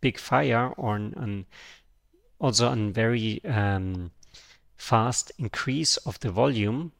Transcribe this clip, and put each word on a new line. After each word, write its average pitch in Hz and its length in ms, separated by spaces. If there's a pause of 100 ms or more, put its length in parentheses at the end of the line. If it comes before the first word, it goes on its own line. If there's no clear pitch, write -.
big - 180
fire 123 480 (100)
or 107 180
an, 104 220
an, 101 280 (920)
also 120 340
a 131 40
very, 110 720
um, 95 680 (640)
fast - 640
increase 135 580
of - 220
the 120 100
volume 120 720